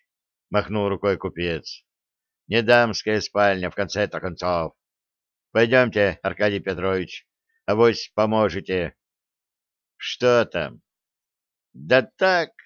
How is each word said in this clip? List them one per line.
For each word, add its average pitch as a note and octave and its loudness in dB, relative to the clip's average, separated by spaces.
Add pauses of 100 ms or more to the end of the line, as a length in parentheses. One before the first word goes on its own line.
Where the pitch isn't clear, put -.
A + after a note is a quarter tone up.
(560)
махнул G2+ -2
рукой G2 -2
купец. E2+ -8 (640)
Не A2+ 0
дамская A2+ 2
спальня, F#2+ 0
в - -16
конце-то F#2+ -4
концов. F2 -4 (800)
Пойдёмте, A2+ 2
Аркадий G2 0
Петрович, F#2 -4 (380)
Авось A2 2
поможете. G2 -2 (1000)
Что A#2+ 0
там? D2 -8 (920)
Да D#3+ 2
так, F#3 0 (140)